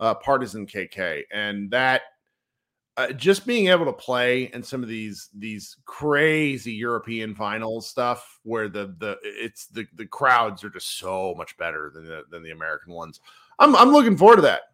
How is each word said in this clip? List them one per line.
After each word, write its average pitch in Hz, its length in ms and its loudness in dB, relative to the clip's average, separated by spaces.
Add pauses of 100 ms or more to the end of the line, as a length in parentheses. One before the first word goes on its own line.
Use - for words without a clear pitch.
uh, 110 160 0
Partisan 110 500 -4
K 95 220 -8
K, 82 440 -6
and 101 380 -8
that, 131 320 2 (960)
uh, 127 120 -2
just 147 360 0
being 233 220 0
able 175 180 4
to 135 80 0
play 123 580 -2
in 120 100 -12
some 131 200 -10
of 117 60 -8
these, 110 460 -12
these 104 520 -14
crazy 147 880 0
European 113 600 -6
finals 110 540 -8
stuff 123 540 -6
where 110 260 -4
the, 98 300 -10
the, 101 240 -8
it's 107 460 -12
the, 107 260 -12
the 107 100 -14
crowds 117 580 -6
are 104 60 -14
just - 300 -14
so 95 400 -8
much - 180 -16
better 78 380 -10
than 80 100 -20
the, 80 260 -16
than 85 120 -18
the 80 80 -18
American 80 420 -12
ones. 82 280 -16 (380)
I'm, 285 180 8
I'm 247 160 8
looking 247 220 6
forward 196 220 10
to 190 60 8
that. 117 320 2